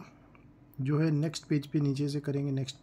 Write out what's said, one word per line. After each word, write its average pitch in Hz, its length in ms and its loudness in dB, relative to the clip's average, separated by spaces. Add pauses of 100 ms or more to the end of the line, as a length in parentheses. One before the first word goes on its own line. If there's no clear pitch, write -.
(800)
जो 147 180 2
है 160 120 4
नेक्स्ट 151 360 -2
पेज 147 200 0
पे, 160 120 0
नीचे 143 300 2
से 147 100 -2
करेंगे 143 320 -2
नेक्स्ट 135 320 -2